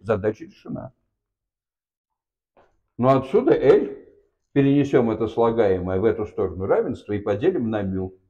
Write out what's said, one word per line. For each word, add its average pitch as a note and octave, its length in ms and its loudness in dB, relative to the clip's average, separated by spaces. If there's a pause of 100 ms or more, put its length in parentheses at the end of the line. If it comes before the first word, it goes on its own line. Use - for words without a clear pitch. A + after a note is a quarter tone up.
Задача G#2+ 420 -4
решена. - 480 -14 (2000)
Но C3 180 4
отсюда - 380 2
L, - 420 4 (560)
перенесем C#3 580 2
это A2 160 -4
слагаемое G2+ 720 0
в G2+ 60 0
эту G#2+ 220 0
сторону F#2+ 400 -6
равенства D#3 480 -2
и G#2 40 -2
поделим A2 520 -2
на G#2+ 120 -4
мю. F#2+ 320 -6 (160)